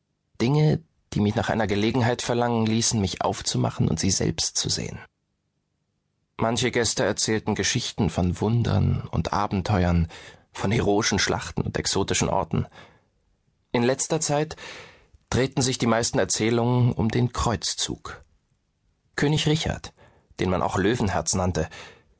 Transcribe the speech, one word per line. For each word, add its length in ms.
Dinge, 440
die 60
mich 140
nach 140
einer 180
Gelegenheit 540
verlangen 460
ließen, 340
mich 220
aufzumachen 680
und 100
sie 120
selbst 480
zu 100
sehen. 300
Manche 340
Gäste 320
erzählten 520
Geschichten 560
von 320
Wundern 680
und 220
Abenteuern, 760
von 180
heroischen 480
Schlachten 440
und 160
exotischen 500
Orten. 380
In 100
letzter 380
Zeit 360
drehten 320
sich 160
die 80
meisten 320
Erzählungen 760
um 180
den 220
Kreuzzug. 920
König 300
Richard, 460
den 100
man 120
auch 140
Löwenherz 580
nannte, 340